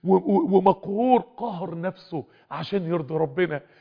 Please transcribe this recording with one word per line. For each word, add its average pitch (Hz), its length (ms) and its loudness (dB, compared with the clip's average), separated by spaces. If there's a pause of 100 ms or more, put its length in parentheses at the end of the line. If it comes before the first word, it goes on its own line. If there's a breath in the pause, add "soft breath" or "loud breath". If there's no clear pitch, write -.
و-، 190 120 4
و-، 196 420 2
ومقهور، 196 600 2 (180)
قهر 180 440 -8
نفسه 165 420 -8 (280 soft breath)
عشان 170 340 -6
يرضي 160 300 -4
ربنا. 156 460 -2 (200 soft breath)